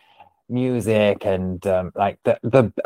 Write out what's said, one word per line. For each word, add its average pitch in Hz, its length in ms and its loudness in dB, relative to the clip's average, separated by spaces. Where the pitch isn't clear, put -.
music 110 800 0
and, 92 420 -2
um, 92 260 0
like, 101 300 -2
the, - 180 0
the, 120 300 2